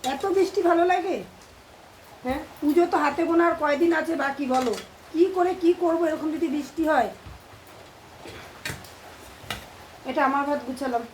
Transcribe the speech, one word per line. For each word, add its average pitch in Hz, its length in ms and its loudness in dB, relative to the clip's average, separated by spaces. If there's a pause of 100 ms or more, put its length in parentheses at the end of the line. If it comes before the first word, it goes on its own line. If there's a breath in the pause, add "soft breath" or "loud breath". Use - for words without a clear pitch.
এত 277 220 -4
বৃষ্টি 381 360 2
ভালো 339 220 4
লাগে? 359 320 0 (1040)
হ্যাঁ, 269 200 -4 (160)
পুজো 311 300 4
তো 349 120 0
হাতে 294 260 0
গোনা 339 220 4
আর 330 80 2
কয়দিন 302 380 2
আছে 320 240 0
বাকি, 277 300 -4
বলো? 254 260 0 (360)
কি 330 160 4 (100)
করে 359 200 2
কি 330 200 2
করবো 339 320 0
এরকম 311 260 -2
যদি 320 160 -2
বৃষ্টি 294 360 -4
হয়? 262 260 2 (3000)
এটা 262 180 -4
আমার 277 200 2
ভাত 294 200 -2
গুছালাম। 247 380 -4 (120)